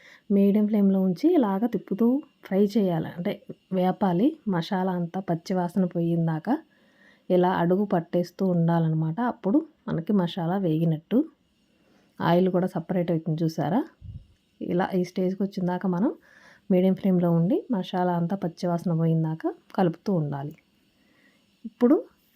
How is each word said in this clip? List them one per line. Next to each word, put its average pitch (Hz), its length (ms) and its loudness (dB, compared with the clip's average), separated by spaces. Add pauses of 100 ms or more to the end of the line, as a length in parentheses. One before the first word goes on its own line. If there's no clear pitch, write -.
(360)
మీడియం 202 340 4
ఫ్లేమ్లో 196 380 2
ఉంచి 180 180 0 (100)
ఇలాగ 202 260 2 (120)
తిప్పుతూ 214 320 -2 (400)
ఫ్రై 196 140 2 (140)
చేయాలి, 175 420 0
అంటే 175 160 -4 (460)
వేపాలి. 185 480 2 (280)
మసాలా 185 460 -2
అంతా 175 280 -6
పచ్చి 170 300 -4
వాసన 180 260 0 (100)
పోయిందాక 170 540 0 (840)
ఇలా 180 220 4 (100)
అడుగు 185 320 2
పట్టేస్తూ 175 500 -2 (100)
ఉండాలన్నమాట. 160 640 2 (140)
అప్పుడు 220 280 0 (280)
మనకి 165 240 -2 (100)
మసాలా 175 440 -2
వేగినట్టు. 165 540 0 (1000)
ఆయిల్ 175 360 2
కూడా 185 200 0
సపరేట్ 175 380 -2
అవుతుంది 160 300 -2
చూసారా. 160 380 0 (760)
ఇలా 180 280 -2 (120)
ఈ 180 100 0
స్టేజ్కి 190 360 -2
వచ్చిందాక 180 400 -4 (100)
మనం 233 160 0 (580)
మీడియం 185 240 4
ఫ్లేమ్‌లో 180 360 2
ఉండి 170 260 2 (140)
మసాలా 180 460 -2
అంతా 170 200 -2
పచ్చివాసన 175 600 -2
పోయిందాక 160 440 0 (320)
కలుపుతూ 185 380 0
ఉండాలి. 147 420 -4 (1080)
ఇప్పుడు 240 320 2 (400)